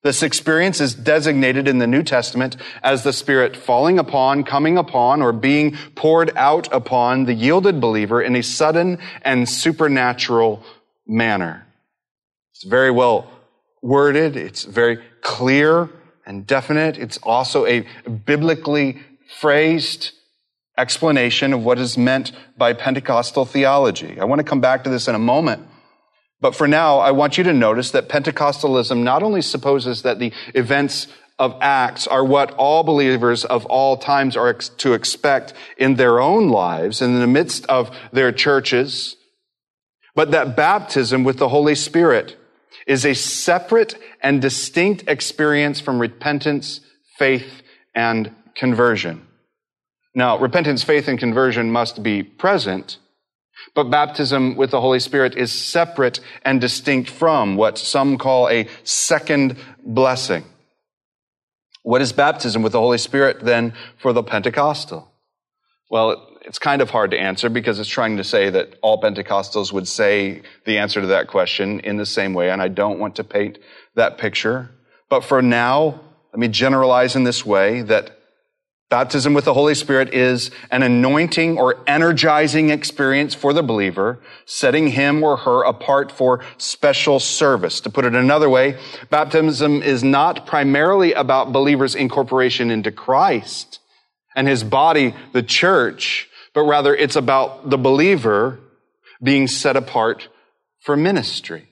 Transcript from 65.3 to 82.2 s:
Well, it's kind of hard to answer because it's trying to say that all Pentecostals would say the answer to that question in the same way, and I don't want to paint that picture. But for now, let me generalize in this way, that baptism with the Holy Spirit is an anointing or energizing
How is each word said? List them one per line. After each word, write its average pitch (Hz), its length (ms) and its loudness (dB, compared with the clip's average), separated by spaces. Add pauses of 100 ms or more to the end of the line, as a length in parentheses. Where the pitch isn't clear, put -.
Well, 110 400 -2 (120)
it's - 160 -16
kind 139 220 -2
of 120 100 0
hard 104 200 0
to - 80 -2
answer 95 300 -4
because 113 300 -4
it's 107 100 -10
trying 110 300 -2
to 95 60 -6
say 98 260 0
that - 320 -4
all 110 180 2
Pentecostals 98 720 -4
would 95 160 -6
say 101 540 -2 (220)
the 107 140 0
answer 101 220 -2
to 95 80 -4
that 95 200 2
question 98 520 -2
in 104 160 -6
the 104 100 -6
same 98 280 -4
way, 90 160 0
and 95 120 -2
I 95 60 -2
don't 98 300 -2
want 101 180 -8
to 107 80 -8
paint 104 340 -4 (360)
that 113 240 0
picture. 117 520 -4 (400)
But 131 140 0
for 131 180 2
now, 127 580 2 (320)
let 110 60 -8
me 120 100 0
generalize 127 680 2
in 127 80 2
this 120 220 -2
way, 104 360 2
that 104 360 -2 (720)
baptism 135 440 0
with 143 120 2
the 143 80 4
Holy 147 200 4
Spirit 135 380 0
is 127 380 0 (200)
an 127 120 0
anointing 165 760 2
or 127 280 2
energizing 156 840 2